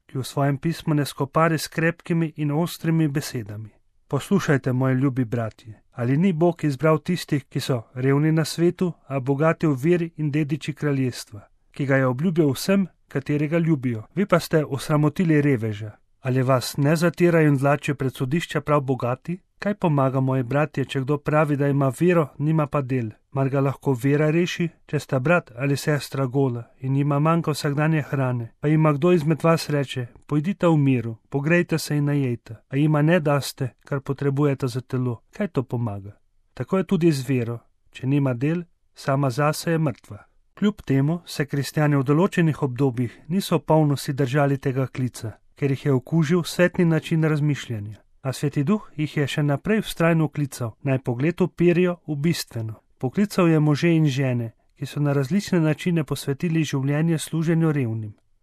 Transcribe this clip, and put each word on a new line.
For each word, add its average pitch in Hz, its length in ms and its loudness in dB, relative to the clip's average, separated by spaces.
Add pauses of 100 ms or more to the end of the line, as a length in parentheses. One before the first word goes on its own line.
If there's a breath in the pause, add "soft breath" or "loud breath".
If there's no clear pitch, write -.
ki 135 100 -10
v 123 60 -4
svojem 143 340 -2
pismu 165 360 -2
ne 147 120 0
skopari 160 520 0
s - 100 -6
krepkimi 165 680 -2
in 147 160 -2
ostrimi 160 560 0
besedami. 110 600 -6 (380)
Poslušajte, 139 640 0
moji 131 220 2
ljubi 131 300 0
bratje, 110 560 -8 (100)
ali 127 260 -2
ni 185 160 2
Bog 165 300 0
izbral 156 360 2
tistih, - 500 -4
ki 139 100 -4
so 127 220 -2 (120)
revni 139 380 2
na 160 140 2
svetu, 175 480 0 (140)
a 135 120 -4
bogati 147 480 0
v 147 60 4
veri 170 440 0
in 156 140 -2
dediči 151 420 -4
kraljestva, 131 760 -4 (240)
ki 143 140 -6
ga 135 120 2
je 131 100 2
obljubil 151 440 2
vsem, 196 360 0 (200)
kateri 147 400 -2
ga 165 100 -2
ljubijo. 131 460 0 (120)
Vi 190 100 0
pa 175 140 4
ste 156 260 0
osramotili 151 760 2
reveža. 110 500 -2 (300)
Ali 131 220 0
vas 127 340 0
ne 151 180 2
zatirajo 165 520 4
in 143 100 4
vlačijo 143 380 0
pred 131 180 -4
sodišča 147 480 -4
prav 147 200 2
bogati? 131 580 -4 (200)
Kaj 202 140 -2
pomaga, 139 460 0
moji 131 240 0
bratje, 139 420 -2
če 139 160 -6
kdo 143 160 -2
pravi, 151 380 0
da 143 120 0
ima 139 320 2
vero, 170 280 4 (100)
nima 151 300 0
pa 147 140 -2
del? 123 280 -4 (220)
Mar 135 180 0
ga 139 120 0
lahko 139 320 -2 (100)
vera 147 280 2
reši, 170 360 0 (180)
če 151 140 -4
sta 135 200 -4
brat 160 360 0
ali 139 220 -2
sestra 139 480 -2
gola 123 380 0 (160)
in 135 160 -2
jima 143 240 2
manjka 160 320 2
vsakdanje 151 580 0
hrane? 127 500 -4
Pa 147 80 -2
jima 156 260 4
kdo 151 180 2
izmed 156 320 2
vas 165 260 2
reče: 139 380 -4 (180)
"Pojdite 165 420 0
v 160 100 6
miru, 120 380 2 (140)
pogrejte 160 500 0
se 147 180 -4
in 147 80 0
najejte," 135 500 -2 (140)
a 135 80 -4
jima 151 240 2
ne 165 180 4
daste, 143 500 -2 (160)
kar 139 160 -6
potrebujete 139 640 0
za 123 140 -4
telo? 127 400 -4 (100)
Kaj 208 160 -4
to 131 160 -2
pomaga? 101 480 -6 (420)
Tako 160 240 -4
je 190 60 0
tudi 175 280 2
z 135 180 -4
vero. 120 300 -2 (320)
Če - 160 -8
nima 139 260 2
del, 156 300 -2 (300)
sama 139 360 0
zase 147 420 -2
je 160 80 0
mrtva. 135 380 -4 (360)
Kljub 208 320 -2
temu 143 400 2
se - 200 -6
kristjani 147 500 0
v 139 80 2
določenih 156 600 2
obdobjih 127 640 -2
niso 175 300 -2
v - 80 -4
polnosti 151 480 2
držali 139 440 0
tega 135 300 -2
klica, 117 500 -6 (180)
ker 139 160 -2
jih 131 140 -4
je 147 60 2
okužil 160 520 2
svetni 175 420 0
način 160 380 2
razmišljanja. 139 800 -4 (200)
A 131 80 -4
Sveti 147 300 -2
Duh 208 220 0 (120)
jih 151 200 -4
je 139 100 0
še 156 180 -2
naprej 175 400 0
vztrajno 165 480 2
klical, 135 380 -6 (100)
naj 131 240 0
pogled 139 400 -2
uperijo 175 600 2
v 151 80 -4
bistveno. 127 640 -4 (180)
Poklical 185 520 0
je 160 100 4
može 151 340 4
in 160 160 4
žene, 123 380 -2 (280)
ki 139 100 -10
so - 140 -8
na 147 140 2
različne 156 480 0
načine 160 420 0
posvetili 160 600 -2
življenje 147 560 0
služenju 165 500 0
revnim. 113 440 -4 (280)